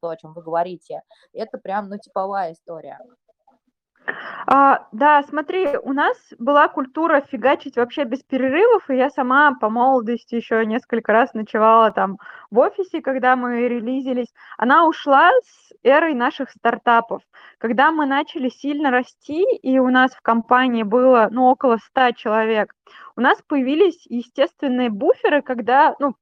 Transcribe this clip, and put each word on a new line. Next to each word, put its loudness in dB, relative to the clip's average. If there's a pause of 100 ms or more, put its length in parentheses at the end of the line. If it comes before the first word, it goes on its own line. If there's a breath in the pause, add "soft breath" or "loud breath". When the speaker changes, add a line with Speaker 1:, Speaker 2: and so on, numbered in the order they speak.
Speaker 1:
то, -10
о -10
чём -20
вы -18
говорите, -8 (300 soft breath)
это -12
прям, -10
ну, -14
типовая -8
история. -20 (1500 loud breath)
Speaker 2:
А, 2
да, 2
смотри, -6
у -8
нас -2 (220)
была 2
культура -2
фигачить -4
вообще -4
без -8
перерывов, 0
и 0
я 0
сама 2
по -2
молодости -2
ещё -2
несколько -4
раз 2
ночевала 2
там -4 (320 loud breath)
в 0
офисе, -2
когда 0
мы -4
релизились. -6 (240 loud breath)
Она 4
ушла 4 (140)
с -20 (100)
эрой 2
наших -4
стартапов. -2 (360 soft breath)
Когда 2
мы -2
начали -4
сильно -4
расти, -4 (180)
и 0
у 2
нас 2
в -20
компании 0
было, 4
ну, 0
около 2
ста -2
человек, -2 (420 loud breath)
у -10
нас 2
появились -2
естественные -4
буферы, 0
когда, 0
ну, -4